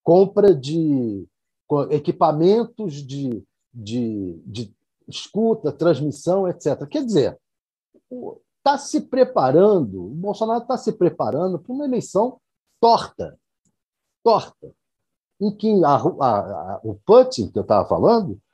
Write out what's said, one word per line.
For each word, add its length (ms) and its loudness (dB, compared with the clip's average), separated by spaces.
compra 500 6
de 720 -2
co-, 260 0
equipamentos 1040 0
de, 460 -8
de, 720 -8
de 280 -12
escuta, 640 -2
transmissão, 760 0
et 140 -8
cetera. 280 -4
Quer 160 -4
dizer, 340 0
o, 280 -14
tá 160 2
se 220 -6
preparando, 1080 2
o 20 -12
Bolsonaro 560 -6
tá 120 -4
se 140 -6
preparando 640 -2
pra 140 -14
uma 140 -8
eleição 520 -2
torta, 580 0
torta, 500 0
em 160 -2
que 280 2
a, 120 4
a, 0 -
a, 880 -2
o 120 -8
Putin, 440 4
que 80 -6
eu 60 -2
tava 240 2
falando, 500 0